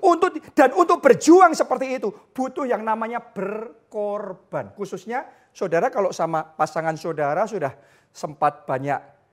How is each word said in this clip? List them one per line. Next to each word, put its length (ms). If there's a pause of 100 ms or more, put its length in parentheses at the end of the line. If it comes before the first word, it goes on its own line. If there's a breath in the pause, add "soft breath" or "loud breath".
untuk, 360 (160)
dan 240
untuk 240
berjuang 520
seperti 480
itu, 80 (240 loud breath)
butuh 320
yang 200
namanya 360
berkorban. 1600
Khususnya 520 (240 soft breath)
saudara 400
kalau 200
sama 320
pasangan 520
saudara 480
sudah 280 (400 soft breath)
sempat 520
banyak 360 (320)